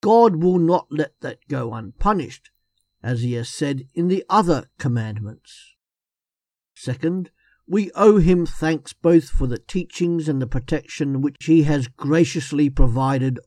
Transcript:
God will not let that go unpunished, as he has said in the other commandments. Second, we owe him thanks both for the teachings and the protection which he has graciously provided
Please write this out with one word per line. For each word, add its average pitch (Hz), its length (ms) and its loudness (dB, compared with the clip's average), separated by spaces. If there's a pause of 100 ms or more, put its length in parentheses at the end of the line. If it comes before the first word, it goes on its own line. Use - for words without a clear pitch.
God 220 360 4
will 180 200 2
not 170 320 0
let 147 320 -6
that 139 260 -12
go 123 260 -8
unpunished, 135 760 -6 (540)
as 120 180 -4
he 123 120 -4
has 117 160 -8
said 139 340 -6 (100)
in 170 140 -2
the 185 220 -2
other 185 400 0 (100)
commandments. 110 960 -8 (960)
Second, 170 560 -6 (380)
we 196 260 -2
owe 214 240 6
him 175 300 4
thanks 156 460 -4
both 165 360 2
for - 160 2
the 123 140 -6
teachings 170 680 -4
and 139 140 -2
the 127 60 -4
protection 139 720 -4
which 143 240 -6
he 160 180 4
has 143 240 0
graciously 147 840 -2
provided 131 760 2